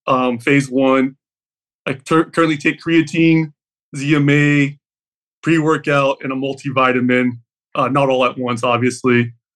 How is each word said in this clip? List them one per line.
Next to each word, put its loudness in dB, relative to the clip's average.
um, 0
phase 0
one. 0
I -6
tur-, -2
currently 0
take -4
creatine, 0
Z 0
M 2
A, 2
pre-workout, 0
and -6
a -6
multivitamin. 0
Uh, -2
not 0
all 2
at -2
once, -4
obviously. 0